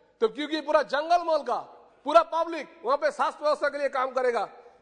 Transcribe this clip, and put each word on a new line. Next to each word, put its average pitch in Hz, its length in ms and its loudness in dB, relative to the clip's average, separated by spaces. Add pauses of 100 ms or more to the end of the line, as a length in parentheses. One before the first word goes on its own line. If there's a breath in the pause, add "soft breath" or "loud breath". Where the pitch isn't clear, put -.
(200)
तो 226 80 4
क्योंकि 294 340 -6
पूरा 302 220 2
जंगल 330 400 0
महल 311 200 0
का 233 140 -2 (460)
पूरा 311 200 6
पब्लिक 330 640 -6
वहां 277 120 2
पे 294 140 -2
स्वास्थ्य 294 320 -4
व्यवस्था 294 260 0
के 285 80 -4
लिए 285 120 -2
काम 262 220 -2
करेगा। 240 380 0 (320)